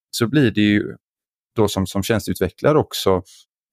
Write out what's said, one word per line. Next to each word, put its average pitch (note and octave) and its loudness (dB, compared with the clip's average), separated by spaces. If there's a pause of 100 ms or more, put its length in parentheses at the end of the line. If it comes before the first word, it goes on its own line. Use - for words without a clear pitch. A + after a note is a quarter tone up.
(120)
så A#2+ -2
blir C3 2
det G#2 0
ju G#2 0 (600)
då G#2 2
som, F#2+ -2
som G2 -4
tjänsteutvecklare G#2 -2
också F#2+ 0 (500)